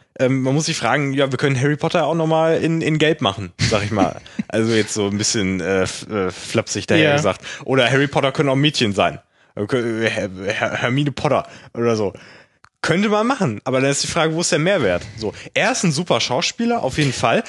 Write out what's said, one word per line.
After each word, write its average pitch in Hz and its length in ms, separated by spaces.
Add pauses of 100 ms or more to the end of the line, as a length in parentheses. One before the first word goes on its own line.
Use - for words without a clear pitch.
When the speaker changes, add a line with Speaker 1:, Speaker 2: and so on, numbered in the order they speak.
(200)
Speaker 1:
ähm, 131 220
man 131 120
muss 156 120
sich 160 100
fragen, 139 380
ja, 139 180
wir 131 40
können 139 240
Harry 143 160
Potter 165 300
auch 156 80
nochmal 160 480
in, 165 180
in 156 180
Gelb 151 240
machen, 98 360
sag 104 260
ich 104 60
mal. 95 360
Speaker 2:
<laughs> - 40 (180)
Speaker 1:
Also 113 240
jetzt 110 220
so 101 140
ein 101 100
bisschen, 95 420
äh, 95 220
f-, - 260
äh, 95 220
flapsig - 560
daher 117 240
Speaker 2:
Ja. 143 60
Speaker 1:
gesagt. 104 240 (240)
Oder 123 260
Harry 135 160
Potter 135 240
können 143 180
auch 131 60
Mädchen 135 380
sein. 87 260 (380)
Äh, 104 100 (420)
Her-, 104 220 (160)
Her-, 110 360
Hermine 139 280
Potter 131 380 (260)
oder 117 220
so. 101 160 (680)
Könnte 190 280
man 208 180
machen, 180 380
aber 127 160
dann 139 100
ist 143 140
die - 20
Frage, 160 280
wo 165 80
ist - 100
der 160 80
Mehrwert? 139 420 (160)
So, 107 140 (220)
er 190 180
ist - 100
ein 180 80
super 143 300
Schauspieler, 233 640
auf 127 140
jeden 139 140
Fall, 131 360